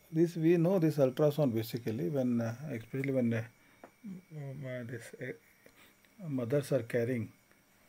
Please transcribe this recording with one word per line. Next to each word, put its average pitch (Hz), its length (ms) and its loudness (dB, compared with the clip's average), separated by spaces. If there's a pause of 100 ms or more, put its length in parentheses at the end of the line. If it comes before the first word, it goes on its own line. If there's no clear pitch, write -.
(100)
This, 165 240 2
we 165 220 4
know 175 240 4
this 151 160 2
ultrasound 143 580 4
basically 113 540 -2
when, 123 320 0
uh, 113 160 -4 (160)
especially 135 400 -4
when, 120 200 2
uh, 113 100 0 (600)
um, 147 640 -12
uh, 127 240 -8
this, 117 220 -12 (100)
uh, - 1040 -16
mothers 131 440 0
are 123 100 2
carrying, 117 480 -2 (580)